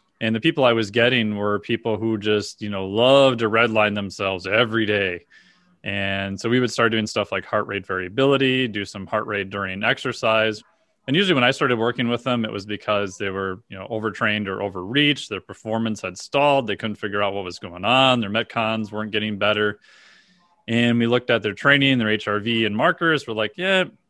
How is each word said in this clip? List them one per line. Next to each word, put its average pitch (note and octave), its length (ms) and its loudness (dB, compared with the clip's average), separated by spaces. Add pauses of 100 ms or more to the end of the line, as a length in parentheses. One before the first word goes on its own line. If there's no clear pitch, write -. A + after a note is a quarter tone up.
(220)
And A2+ 120 0
the A2+ 60 -2
people D#3 240 2
I A#2+ 80 6
was A2+ 200 0
getting A#2 440 2
were G#2 240 0
people A2 380 -4
who A2 200 -2
just, G#2 440 -2
you G#2 80 -8
know, G2 160 -4
love B2+ 540 6
to A2+ 100 0
redline A2 460 4
themselves F#2+ 520 -4
every A2 380 2
day. G2 400 -2 (580)
And G2 560 -4
so A#2 100 -4
we B2+ 120 4
would A#2+ 100 0
start A#2 220 2
doing G#2+ 120 0
stuff G#2+ 280 -4
like F#2+ 100 -4
heart G#2 240 -2
rate G2+ 180 -6
variability, B2+ 840 0
do G2+ 160 -6
some G2 220 -12
heart A2 200 -2
rate G2+ 220 -4
during G2 340 -6
exercise. A2 800 0 (420)
And C#3 120 0
usually F#3 180 2
when B2 80 4
I B2+ 80 4
started B2+ 260 0
working A#2+ 300 -2
with A#2+ 160 -2
them, A#2+ 220 -2
it A2 60 -8
was G2+ 140 -8
because G2+ 520 -4
they G2 120 -4
were, F#2+ 380 -6
you F#2+ 100 -16
know, F#2+ 120 -14
overtrained G#2+ 580 -2
or G2 160 -6
overreached. A2 640 -2
Their F#2+ 120 -6
performance A2 580 -4
had F#2 180 -10
stalled. C#3 480 2
They G2+ 120 -4
couldn't G#2+ 180 -6
figure G2+ 260 -4
out G2 120 0
what G2 100 -4
was F2+ 160 -10
going F2+ 240 -12
on. B2+ 380 4
Their G2 80 -4
Metcons A2 640 -4
weren't G#2+ 180 -6
getting G#2+ 260 -2
better. G#2 440 0 (840)
And A#2 320 2
we A#2 100 2
looked B2 220 0
at A2+ 140 4
their G#2 100 -2
training, C#3 440 4
their A2 120 2
H G#2+ 200 0
R G#2 100 0
V A2+ 260 0
and G#2 100 -2
markers. E3 520 0
We're A2+ 60 -6
like, G#2+ 240 -4
"Yeah, F#3 260 0 (260)